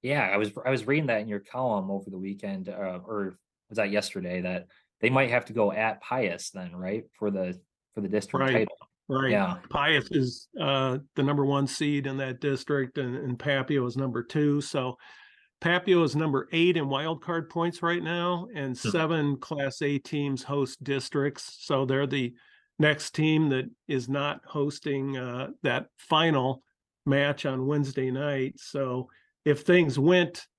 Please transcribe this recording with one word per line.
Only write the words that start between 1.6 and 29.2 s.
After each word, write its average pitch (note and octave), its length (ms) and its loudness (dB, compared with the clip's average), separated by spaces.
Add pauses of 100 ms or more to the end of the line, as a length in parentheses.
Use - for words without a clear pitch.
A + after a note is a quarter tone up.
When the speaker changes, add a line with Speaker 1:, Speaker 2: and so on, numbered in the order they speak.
Speaker 1:
over G2 200 -6
the F#2+ 80 -10
weekend, G2 500 -8
uh, F#2 360 -8
or G2+ 340 -6 (300)
was G#2+ 80 -8
that G#2 140 0
yesterday, F#2 520 -2
that F#2 240 -4 (340)
they A2+ 100 4
might C3+ 200 4
have A#2+ 160 2
to - 60 -14
go G#2+ 200 2
at G#2+ 280 -2
Pius G#2 500 -4
then, F2+ 240 -12
right, F#2+ 300 -4 (140)
for G#2 120 -2
the, F2+ 300 -4 (340)
for A2 60 -6
the G2+ 80 -4
district G#2+ 320 -2
Speaker 2:
Right, C3+ 120 2
Speaker 1:
title? A2 240 -2 (320)
Speaker 2:
right. C3+ 220 0
Speaker 1:
Yeah. F#2+ 260 2 (120)
Speaker 2:
Pius D3 420 0
is, B2+ 380 -2 (120)
uh, C3+ 380 0 (180)
the D3 60 0
number C#3+ 220 2
one C#3 220 2
seed C#3+ 400 -2
in C3+ 120 -6
that C3 220 -6
district, C#3 580 -2
and, B2+ 180 -4
and B2+ 220 -4
Papio C#3 480 0
is A#2+ 100 -4
number B2+ 260 -2
two. D3 380 2
So C3 360 -4 (640)
Papio F3+ 440 4
is C#3+ 100 0
number D3 380 0
eight E3+ 240 4
in D3 120 0
wild D3 340 -2
card E3 280 -4
points E3+ 320 -2
right E3+ 200 0
now, F3 520 -2
and C3+ 240 -4
Speaker 1:
Hmm. - 100 -4
Speaker 2:
seven D#3+ 500 0
Class C#3 440 -6
A C#3+ 160 0
teams C#3+ 440 -4
host C#3 420 -4
districts. C#3 760 -4
So C3+ 240 0
they're C3+ 220 2
the C3 280 -2 (440)
next D3+ 360 2
team D#3 340 4
that C3 160 0 (240)
is B2+ 200 -2
not C#3+ 360 -2
hosting, C#3 720 -2
uh, B2+ 320 -6 (140)
that C3 240 0 (100)
final C#3 680 2 (440)
match C#3+ 400 2
on C3 200 -2
Wednesday C3+ 440 0
night. C3+ 500 -2
So B2+ 480 -4 (380)